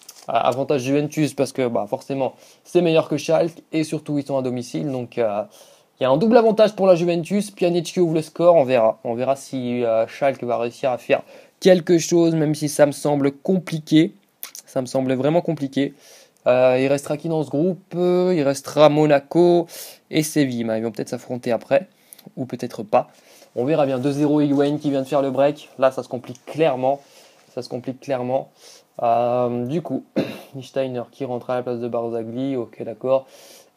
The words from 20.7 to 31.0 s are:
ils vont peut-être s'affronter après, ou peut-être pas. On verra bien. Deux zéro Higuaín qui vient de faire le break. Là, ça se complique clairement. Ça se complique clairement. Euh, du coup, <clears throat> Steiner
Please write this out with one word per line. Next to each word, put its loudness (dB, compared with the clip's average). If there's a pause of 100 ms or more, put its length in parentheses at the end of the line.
ils -6
vont -4
peut-être -8
s'affronter -6
après, 0 (500)
ou -6
peut-être -10
pas. 0 (460)
On -2
verra 0
bien. -2
Deux -2
zéro 2
Higuaín 2
qui -4
vient 0
de -10
faire 0
le -2
break. -2 (100)
Là, 2
ça -8
se -14
complique -12
clairement. 0 (540)
Ça -8
se -14
complique -10
clairement. -4 (560)
Euh, 0
du -4
coup, -6 (140)
<clears throat> -8
Steiner -6 (100)